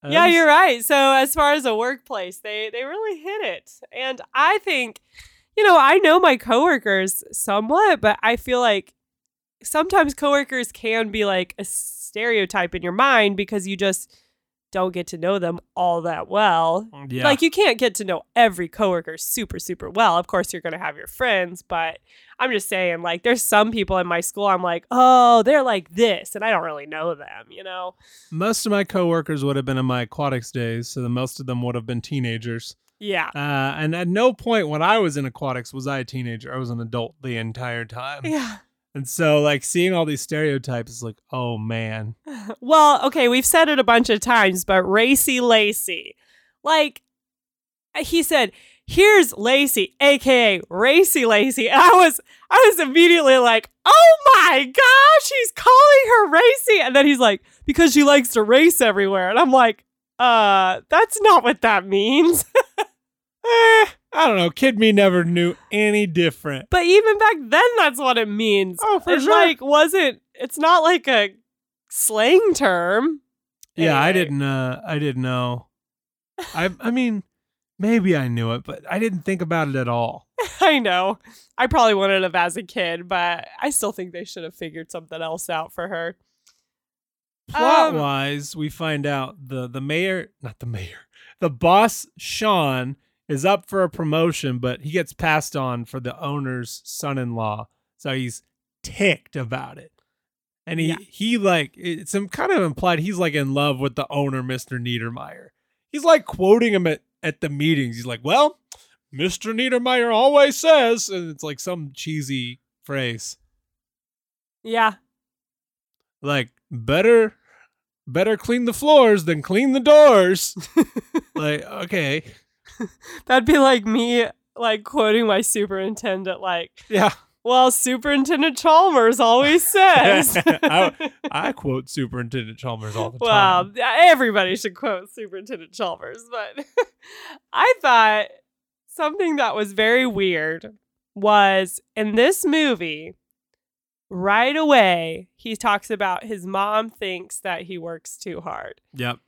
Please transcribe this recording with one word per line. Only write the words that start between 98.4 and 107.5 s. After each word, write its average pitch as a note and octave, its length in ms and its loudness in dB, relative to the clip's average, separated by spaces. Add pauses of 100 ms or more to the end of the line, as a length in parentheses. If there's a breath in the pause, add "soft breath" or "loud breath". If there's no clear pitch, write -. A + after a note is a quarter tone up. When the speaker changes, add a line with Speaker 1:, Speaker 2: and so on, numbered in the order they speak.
Speaker 1:
ticked - 520 -4
about C3 420 -10
it. - 140 -20 (760)
And E3 120 -8
he, D#3+ 80 -2
Speaker 2:
Yeah. E3 100 -4 (100)
Speaker 1:
he, A#3 300 -4
like, F3 380 -2
it's E3+ 380 -12
im-, G3+ 160 -6
kind F#4 220 -6
of D#4 100 0
implied E3+ 380 -2
he's, F#3 180 -6
like, E3+ 160 -4
in C#3 200 -4
love C#3+ 260 -2
with C3+ 160 -6
the C#3 160 -6
owner, C3+ 320 -4
Mister B2+ 360 -10
Niedermeyer. A#2+ 680 -10 (420)
He's, C#4+ 120 -10
like, D#4+ 220 4
quoting G#3+ 480 2
him F3+ 140 0
at, D#3 140 -4 (220)
at D#3 180 -8
the D#3+ 80 -6
meetings. C#3+ 460 -2